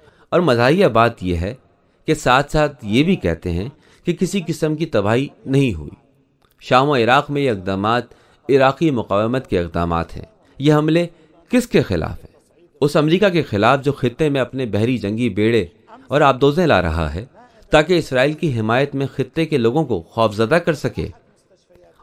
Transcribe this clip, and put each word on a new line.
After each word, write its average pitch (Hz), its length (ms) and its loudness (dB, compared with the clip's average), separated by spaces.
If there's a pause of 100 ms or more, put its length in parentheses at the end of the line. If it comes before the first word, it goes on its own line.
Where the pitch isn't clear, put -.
(320)
اور 156 100 2
مزاحیہ 147 480 4
بات 113 340 2
یہ 90 120 -2
ہے 90 180 -4 (540)
کہ 156 80 2
ساتھ 135 360 0
ساتھ 147 340 -2
یہ 113 180 2
بھی 185 140 2
کہتے 85 340 -4
ہیں 90 160 -4 (380)
کہ 175 80 -2
کسی 190 340 -2
قسم 156 280 -4
کی 156 100 -6
تباہی 113 420 -2 (180)
نہیں 135 280 0
ہوئی۔ 76 180 -12 (680)
شام 135 280 2
و 147 60 2
عراق 127 360 2
میں 143 100 -4
یہ 135 100 0
اقدامات 98 520 -2 (460)
عراقی 139 420 4
مقاومت 113 560 -2
کے 95 120 0
اقدامات 85 580 -4
ہیں۔ - 80 -14 (340)
یہ 147 140 4
حملے 156 320 2 (460)
کس 247 160 2
کے 170 140 2
خلاف 85 420 -4
ہیں؟ - 80 -20 (500)
اس 151 140 2
امریکہ 175 340 2
کے 170 140 -2
خلاف 117 400 0
جو 139 80 0
خطے 127 380 -2
میں 139 120 0
اپنے 131 240 -4
بحری 110 320 -2
جنگی 107 320 -2
بیڑے 104 360 0 (420)
اور 147 140 0
آبدوزیں 143 460 2
لا 101 140 4
رہا 80 320 -2
ہے 98 120 -8 (460)
تاکہ 156 260 2
اسرائیل 139 360 0
کی 147 260 -4
حمایت 127 360 0
میں 135 120 -4
خطے 147 380 -4
کے 156 120 -2
لوگوں 123 280 2
کو 104 180 -4
خوفزدہ 113 520 0
کر 170 200 0
سکے، - 320 -6 (960)